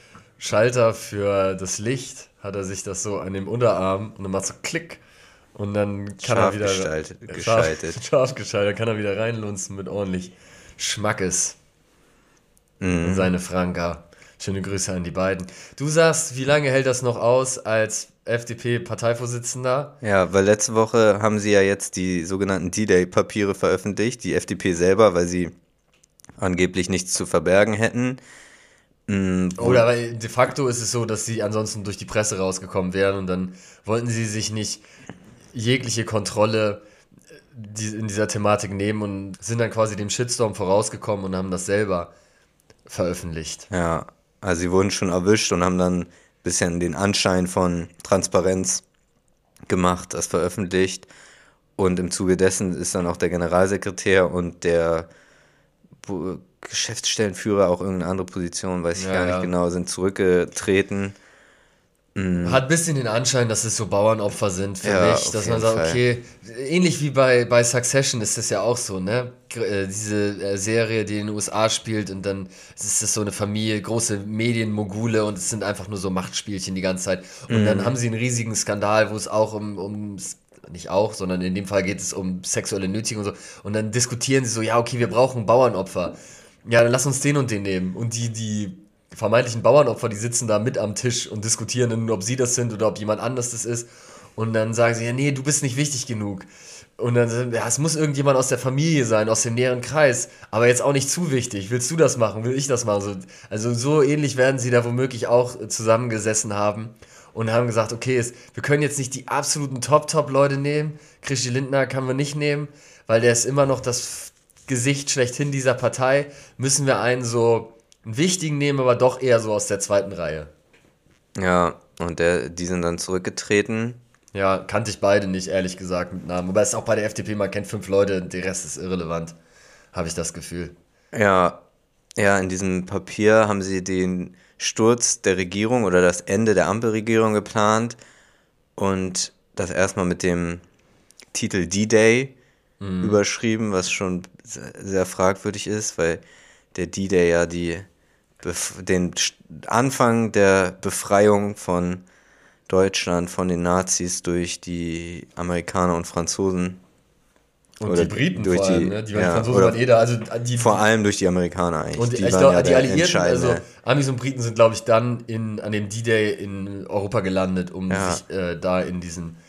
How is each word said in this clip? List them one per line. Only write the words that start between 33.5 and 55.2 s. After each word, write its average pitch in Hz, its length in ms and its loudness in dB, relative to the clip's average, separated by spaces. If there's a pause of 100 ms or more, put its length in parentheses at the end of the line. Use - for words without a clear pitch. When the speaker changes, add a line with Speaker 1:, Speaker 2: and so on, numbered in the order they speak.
Speaker 1:
wollten 117 220 -2
sie 113 180 -2
sich 107 260 -4
nicht 107 300 -6 (720)
jegliche 117 520 -2
Kontrolle, 107 760 0 (480)
äh, - 40 -20 (200)
die, 107 360 -10
in 110 180 -6
dieser 104 200 -2
Thematik 104 440 0
nehmen 104 320 -2
und 98 360 -8
sind 117 200 -4
dann 113 100 0
quasi 107 260 0
dem 101 140 -6
Shitstorm 120 460 -2
vorausgekommen 101 680 0
und 92 120 -4
haben 95 160 -4
das 90 160 -4
selber 98 460 0 (720)
veröffentlicht. 87 840 -6
Speaker 2:
Ja, 85 360 -2 (340)
also 87 200 0
sie 87 100 0
wurden 95 180 4
schon 92 200 -2
erwischt 92 420 2
und 90 120 2
haben 92 140 2
dann 90 220 2
ein 87 80 -6 (340)
bisschen 87 380 0
den 82 160 -2
Anschein 92 500 2
von 87 440 0 (120)
Transparenz 92 800 0 (840)
gemacht, 90 480 0
das 85 100 -4
veröffentlicht. 92 800 0 (720)
Und 92 240 2
im 90 100 -2
Zuge 92 280 2
dessen 92 360 2
ist 85 220 -6
dann 90 100 0
auch 87 120 -2
der 90 120 0
Generalsekretär 92 1040 2
und 87 320 -6
der 82 460 0 (920)